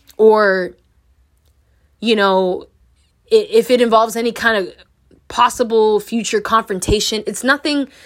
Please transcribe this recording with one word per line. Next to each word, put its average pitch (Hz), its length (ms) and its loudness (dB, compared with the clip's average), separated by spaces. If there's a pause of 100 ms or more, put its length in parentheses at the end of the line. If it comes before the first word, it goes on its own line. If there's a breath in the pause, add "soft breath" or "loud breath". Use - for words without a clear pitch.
(180)
or, 202 540 2 (1300)
you 220 160 0
know, 190 520 0 (640)
i-, 220 180 4
if 226 200 2
it 247 120 2
involves 226 340 2
any 233 160 -4
kind 226 260 -2
of 180 160 -6 (540)
possible 220 720 0
future 220 400 -4
confrontation, 214 840 -2
it's - 180 -10
nothing 285 460 -2 (160 soft breath)